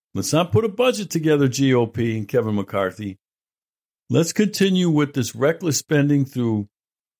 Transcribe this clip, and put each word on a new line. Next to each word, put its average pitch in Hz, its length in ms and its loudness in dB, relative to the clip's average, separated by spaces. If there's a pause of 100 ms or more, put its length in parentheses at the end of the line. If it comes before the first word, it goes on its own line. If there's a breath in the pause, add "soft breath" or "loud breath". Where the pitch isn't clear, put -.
(140)
Let's - 180 -6
not 170 200 0
put 220 120 4
a 226 40 0
budget 214 420 -2
together, 151 380 2
G 135 240 2
O 120 140 4
P 117 320 -2
and 107 100 -6
Kevin 110 280 0
McCarthy. 98 640 -4 (920)
Let's 156 220 2
continue 190 580 2
with 147 240 0
this 120 200 -4
reckless 151 440 -2
spending 143 460 2
through 113 440 -2 (520)